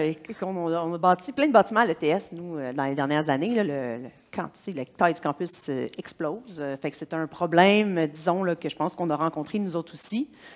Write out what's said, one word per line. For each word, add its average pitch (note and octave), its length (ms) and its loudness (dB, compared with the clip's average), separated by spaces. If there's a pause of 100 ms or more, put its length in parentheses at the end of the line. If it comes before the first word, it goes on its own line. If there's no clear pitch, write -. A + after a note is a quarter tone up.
écoute, D#3+ 320 -6
on, F#3+ 140 -4
on E3+ 380 -2
a E3+ 40 -4
bâti F3+ 360 4
plein C#4+ 140 2
de D4 40 2
bâtiments A3 300 6
à A#3+ 40 4
l'E E3+ 80 2
T - 140 -2
S, F#3 240 0
nous, E3+ 260 -10
euh, C3 160 -6
dans C#3 120 -2
les C#3 100 -2
dernières D3 340 2
années, D3+ 240 0
là, A3 100 2
le, B2+ 400 -4
le, B2 60 -14 (240)
quand, F3+ 120 -6
tu - 180 -16
sais, G3+ 80 -10
la C3+ 140 -6
taille F3 280 2
du - 60 -12
campus, - 500 -6
euh, B2+ 180 -4 (100)
explose. F3 600 -8
Euh, C#3 180 -6
fait D3+ 120 -6
que C#3+ 60 -8
c'est - 180 -12
un D#3+ 140 -4
problème, F#3 720 4
euh, D#3+ 100 2
disons, E3+ 360 0
là, F3 120 0
que E3 140 -6
je - 60 -10
pense D#3+ 200 -4
qu'on F3 140 -2
a D3+ 60 0
rencontré D#3+ 440 -2
nous F#3 160 -4
autres E3 180 -8
aussi. A3+ 360 -6 (260)